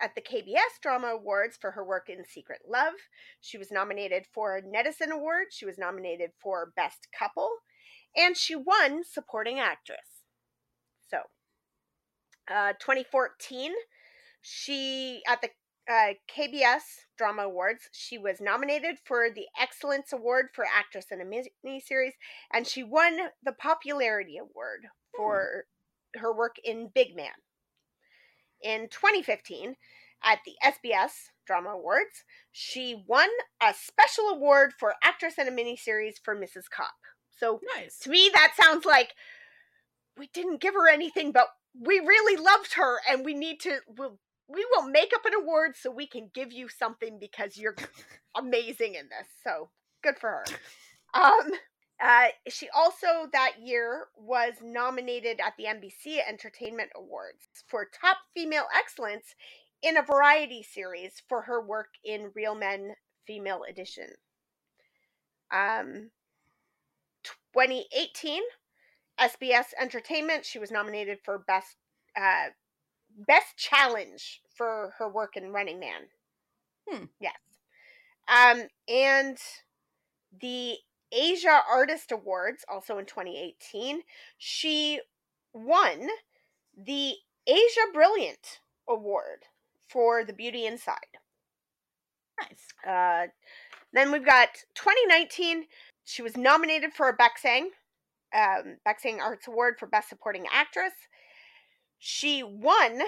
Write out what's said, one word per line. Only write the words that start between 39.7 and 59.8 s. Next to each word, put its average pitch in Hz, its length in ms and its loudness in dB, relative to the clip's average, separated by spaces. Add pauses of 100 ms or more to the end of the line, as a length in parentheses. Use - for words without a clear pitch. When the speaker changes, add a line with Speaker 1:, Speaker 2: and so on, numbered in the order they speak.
Speaker 1:
we 285 160 -16
didn't 349 260 -6
give 381 140 -2
her 349 160 6
anything, 302 420 2
but - 160 6 (260)
we 302 260 2
really 403 360 6
loved 392 380 4
her, 262 260 2 (100)
and 262 140 2
we 302 100 -4
need 311 280 -8
to, 277 260 -4
we'll, 226 320 -14 (300)
we 381 220 -6
will 381 180 4
make 302 260 4
up 440 100 0
an 440 80 0
award 311 440 0
so 262 120 -8
we 254 160 -10
can 220 280 -14
give 254 180 -8
you 247 160 -14
something 226 500 -6
because 202 380 -12
you're 208 220 -6 (280)
Speaker 2:
<laughs> - 300 -20
Speaker 1:
amazing 233 600 -6
in 143 120 -16
this. 113 220 -16 (120)
So, 165 280 -10 (340)
good 285 140 0
for 226 140 -6
her. 135 140 -8 (680)
Um, 403 380 8 (520)
uh, 240 240 8 (220)
she - 200 -12
also 330 640 2
that 262 300 2
year 240 460 -4 (100)
was 233 440 -2
nominated 240 800 -4
at 214 180 -4
the 214 100 -10
N 214 120 -6
B 196 100 -18
C 302 360 -6
Entertainment 220 680 -10
Awards - 520 -16 (200)
for - 180 -6
Top 370 320 0 (160)
Female 311 320 -2 (120)
Excellence 214 580 -6 (460)